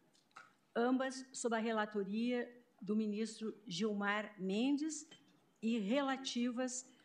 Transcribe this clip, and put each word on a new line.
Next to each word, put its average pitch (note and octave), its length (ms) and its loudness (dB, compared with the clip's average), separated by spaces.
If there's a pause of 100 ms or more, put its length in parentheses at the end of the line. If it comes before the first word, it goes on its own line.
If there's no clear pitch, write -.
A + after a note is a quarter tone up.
(760)
ambas B3+ 560 2
sob A#3 240 0
a A3 40 2
relatoria A3 920 0 (280)
do G#3 160 0
ministro A3 720 -2
Gilmar G3+ 720 0
Mendes C4+ 680 0 (540)
e A3+ 180 2
relativas B3+ 1080 0 (200)